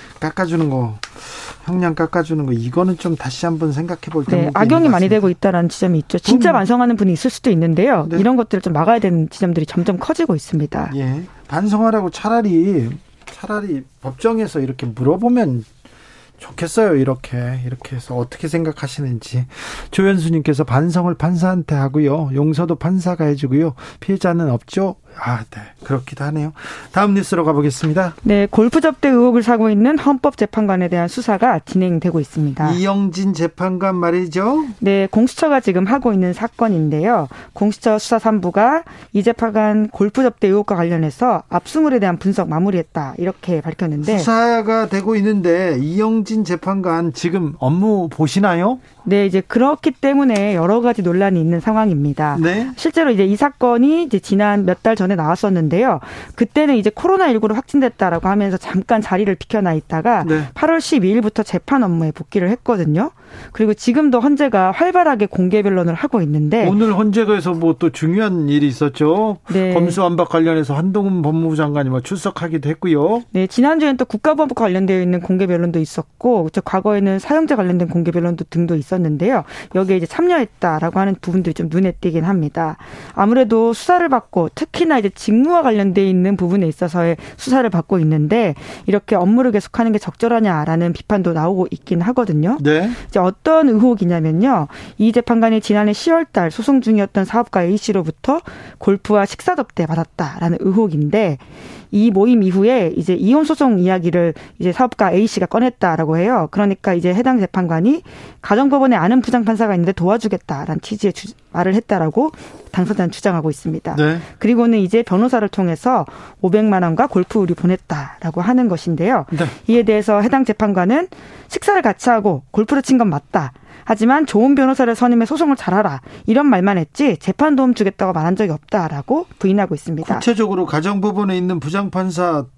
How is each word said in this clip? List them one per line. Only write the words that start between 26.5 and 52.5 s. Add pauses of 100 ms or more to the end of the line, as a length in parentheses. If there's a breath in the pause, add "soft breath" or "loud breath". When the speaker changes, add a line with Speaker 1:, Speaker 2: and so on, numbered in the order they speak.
Speaker 1:
다음
뉴스로
가보겠습니다.
Speaker 2:
네,
골프
접대
의혹을
사고
있는
헌법재판관에
대한
수사가
진행되고
있습니다.
Speaker 1:
이영진
재판관
말이죠? (120)
Speaker 2:
네,
공수처가
지금
하고
있는
사건인데요. (260 loud breath)
공수처
수사
삼
부가 (300 loud breath)
이
재판관
골프
접대
의혹과
관련해서
압수물에
대한
분석
마무리했다,
이렇게
밝혔는데,
Speaker 1:
수사가
되고
있는데
이영진
재판관
지금
업무
보시나요? (240 soft breath)
Speaker 2:
네,
이제
그렇기
때문에
여러
가지
논란이
있는
상황입니다.
Speaker 1:
네.